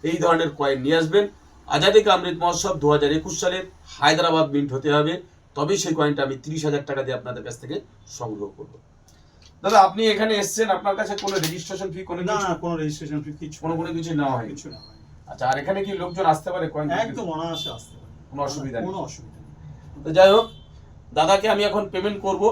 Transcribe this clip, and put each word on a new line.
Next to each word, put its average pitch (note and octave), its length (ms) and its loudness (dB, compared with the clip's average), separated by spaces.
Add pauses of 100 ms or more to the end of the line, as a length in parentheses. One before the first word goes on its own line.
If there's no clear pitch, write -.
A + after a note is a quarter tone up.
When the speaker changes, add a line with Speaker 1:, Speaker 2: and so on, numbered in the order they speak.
Speaker 1:
এই D#3+ 160 -2
ধরনের E3 400 2
কয়েন C#3 260 0
নিয়ে D#3 180 4
আসবেন। F#3 220 4 (420)
আজাদি G3+ 360 6
কা G3+ 120 4
অমৃত F3 280 0
মহোৎসব F3 380 0
দু C#3+ 140 2
হাজার D3 180 4
একুশ D#3+ 280 -2
সালের F#3 240 -2 (300)
হায়দ্রাবাদ D#3 600 4
মিন্ট C#3+ 180 0
হতে C3+ 240 -2
হবে, D3+ 160 2 (420)
তবেই D3+ 280 0
সেই D#3+ 120 -2
কয়েনটা D3 280 0
আমি C3+ 220 -2
তিরিশ D#3 200 -6
হাজার D3 240 0
টাকা C3+ 140 -4
দিয়ে B2 180 -4
আপনাদের A2+ 260 -10
কাছ A#2 160 -12
থেকে C#3 140 -10 (420)
সংগ্রহ G#2 380 -8
করব। - 160 -18 (880)
দাদা, G#3 180 6
আপনি F#3+ 260 4
এখানে G#3+ 260 2 (100)
এসছেন, G#3+ 280 -2
আপনার G3 260 0
কাছে G3+ 160 -4 (100)
কোনো G3 220 -2
রেজিস্ট্রেশন F#3 500 -6
ফি, F3+ 60 -10 (100)
কোনো F3 120 -6
Speaker 2:
না, G3 100 -2
Speaker 1:
কিছু? G3+ 160 0
Speaker 2:
না, E3+ 60 -2
কোনো E3+ 220 -4
রেজিস্ট্রেশন D3+ 480 -6
ফি, D3+ 60 -10 (100)
কিছু D#3 200 -12
Speaker 1:
কোনো, E3 140 -4
Speaker 2:
না। D#3+ 40 -4
Speaker 1:
কোনো E3 200 -6
কিছু D#3+ 160 -6
নেওয়া C#3 220 0
হয়নি? A#2 180 -6
Speaker 2:
কিছু - 140 -16
নেওয়া - 180 -18
হয়নি। - 180 -20 (260)
Speaker 1:
আচ্ছা, C3 200 -8
আর E3 120 0
এখানে G3 220 -2
কি G3 80 -6
লোকজন F3+ 400 -4
আসতে D#3 220 -2
পারে F3 140 -4
কয়েন D3+ 200 -6
বিক্রি? G3+ 200 -2
Speaker 2:
একদম A3 260 -8
অনায়াসে D#3 420 -6
আসতে - 200 -20
পারে। - 160 -20 (180)
Speaker 1:
কোনো C#3 120 -8
অসুবিধা C3+ 360 -6
নেই? D3+ 80 -4
Speaker 2:
কোনো F#3+ 120 -6
অসুবিধা - 440 -12
নেই। - 600 -18
Speaker 1:
তো D#3 80 -6
যাই F#3 220 10
হোক, A3+ 120 6 (680)
দাদাকে G3 400 4
আমি G3+ 160 2
এখন G#3 120 0 (100)
পেমেন্ট G3 340 -2
করব। F#3+ 260 0